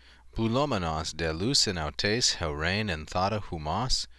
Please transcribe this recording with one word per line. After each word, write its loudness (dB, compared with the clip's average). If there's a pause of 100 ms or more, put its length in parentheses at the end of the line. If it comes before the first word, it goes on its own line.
(360)
boulomenos 0
de 0
lus 2
in -2
autes 0
heurein 0
enthata 0
humas, -2 (100)